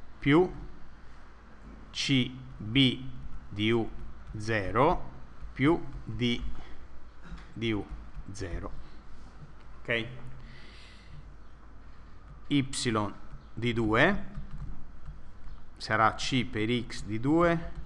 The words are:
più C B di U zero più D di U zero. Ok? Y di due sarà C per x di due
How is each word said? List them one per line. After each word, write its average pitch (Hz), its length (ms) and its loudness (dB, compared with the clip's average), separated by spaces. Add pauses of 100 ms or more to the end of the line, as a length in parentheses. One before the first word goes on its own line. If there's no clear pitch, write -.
(200)
più 170 300 8 (1400)
C 131 420 4 (240)
B 120 480 4 (460)
di 107 220 2
U 113 180 4 (480)
zero 107 720 4 (440)
più 151 300 6 (200)
D 113 360 0 (1120)
di 113 200 0
U 101 120 2 (480)
zero. 92 400 -4 (1120)
Ok? 117 260 0 (2500)
Y 117 640 2 (420)
di 117 180 2
due 117 580 6 (1500)
sarà 110 360 6
C 127 320 2
per 110 240 0 (160)
x - 180 -4
di 107 160 -2
due 165 520 4 (140)